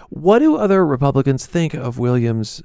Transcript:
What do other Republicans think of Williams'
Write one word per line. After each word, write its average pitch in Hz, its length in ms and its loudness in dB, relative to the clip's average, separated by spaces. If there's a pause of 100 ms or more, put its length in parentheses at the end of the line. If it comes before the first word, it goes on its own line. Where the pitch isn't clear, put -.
What 202 320 2
do 311 160 2
other 190 300 2
Republicans 135 600 0
think 170 280 -2
of 123 260 -8
Williams' 117 640 -2